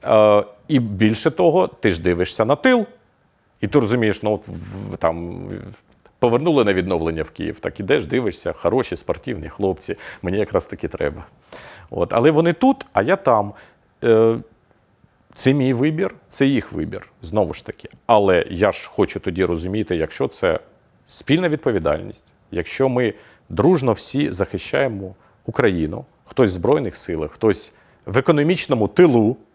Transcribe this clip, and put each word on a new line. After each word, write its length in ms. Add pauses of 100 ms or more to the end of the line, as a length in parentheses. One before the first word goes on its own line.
Е, 400 (240)
і 120
більше 500
того, 380
ти 220
ж 120
дивишся 420
на 120
тил. 300 (720)
І 60
ти 140
розумієш, 420
ну, 100
от 160
в, 480
там, 500
в, 360 (360)
повернули 460
на 100
відновлення 480
в 80
Київ, 300
так 200
ідеш, 260
дивишся, 460
хороші, 440
спортивні 520
хлопці, 480 (260)
мені 160
якраз 280
таки 220
треба. 360 (680)
От. 220
Але 180
вони 220
тут, 400
а 100
я 140
там. 360 (520)
Е, 320 (1000)
це 180
мій 200
вибір, 420 (140)
це 180
їх 260
вибір, 360 (140)
знову 320
ж 120
таки. 220 (180)
Але 440
я 220
ж 180
хочу 300
тоді 240
розуміти, 520
якщо 320
це 320 (460)
спільна 420
відповідальність, 840 (160)
якщо 380
ми 260 (340)
дружно 440
всі 400
захищаємо 840 (320)
Україну, 580 (200)
хтось 260
в 40
Збройних 420
силах, 340
хтось 440 (320)
в 120
економічному 680
тилу 480 (180)